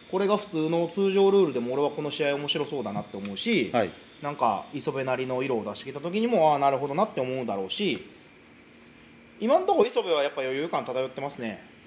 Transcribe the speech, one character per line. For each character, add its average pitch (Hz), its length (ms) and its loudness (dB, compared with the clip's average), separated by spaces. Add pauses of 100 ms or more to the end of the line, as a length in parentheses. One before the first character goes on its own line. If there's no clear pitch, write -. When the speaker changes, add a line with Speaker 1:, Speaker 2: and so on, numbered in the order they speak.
(100)
Speaker 1:
こ 185 80 0
れ 202 80 2
が 202 100 4
普 196 100 -2
通 156 240 0
の 170 220 2
通 196 180 2
常 196 200 6
ル 196 80 6
ー 185 80 6
ル 139 60 0
で 123 80 -2
も 123 140 -2
俺 143 80 2
は 143 80 2
こ 147 120 -8
の 147 80 -4
試 147 160 -2
合 143 100 2
面 143 120 -4
白 147 180 0
そ 143 140 -4
う 110 40 -4
だ 101 80 -4
な 104 100 -4
っ - 40 -8
て - 100 -12
思 101 160 -8
う 95 40 -8
し、 151 360 0
Speaker 2:
は 113 120 4
い。 85 60 -4 (320)
Speaker 1:
な 147 80 -4
ん 147 60 -6
か 113 360 2
磯 147 200 -6
部 131 120 -2
な 127 120 0
り 131 100 -2
の 127 160 -2
色 131 160 0
を 104 60 -4
出 104 120 -6
し - 80 -12
て 135 60 -12
き - 20 -8
た 143 80 -10
時 175 200 -4
に 226 80 2
も、 160 240 6
あ - 20 4
あ、 143 40 2
な 139 120 4
る 135 80 2
ほ 143 100 -4
ど 139 60 -6
な 165 100 0
っ 160 60 -4
て 143 100 -4
思 127 220 -2
う - 20 -6
だ 104 120 -4
ろ 95 80 -4
う 92 60 -8
し、 175 360 -4 (1300)
今 269 180 4
ん 370 80 -4
と 403 80 4
こ 254 100 6
磯 240 180 0
部 190 100 -2
は 143 100 2
や 147 80 0
っ - 20 -12
ぱ 139 100 -4
余 131 140 -2
裕 156 120 -2
感 139 160 -2
漂 131 220 -2
っ 131 40 -8
て 135 100 -12
ま 139 100 -4
す 131 100 -10
ね。 107 220 -8 (240)